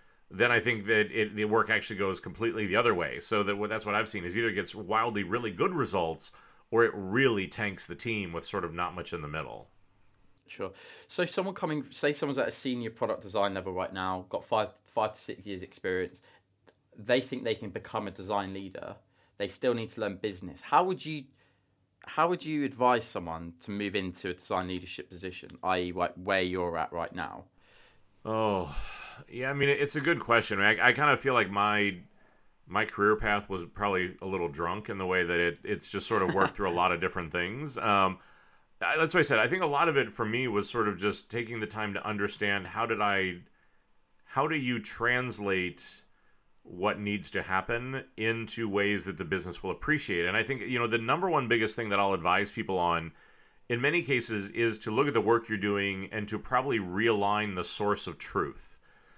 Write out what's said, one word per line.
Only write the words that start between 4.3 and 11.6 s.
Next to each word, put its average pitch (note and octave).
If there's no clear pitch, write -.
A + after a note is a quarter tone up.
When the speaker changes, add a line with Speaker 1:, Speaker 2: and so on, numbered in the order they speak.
Speaker 1:
either A#2
it G2
gets F#2
wildly G#2+
really G#2+
good E3+
results F2+
or A2+
it A2+
really G#2
tanks G2+
the E2+
team G2+
with E2
sort F#2+
of E2
not F2
much F2
in E2
the D2
middle. B1
Speaker 2:
Sure. F#2+
So -
someone F#3
coming, D#3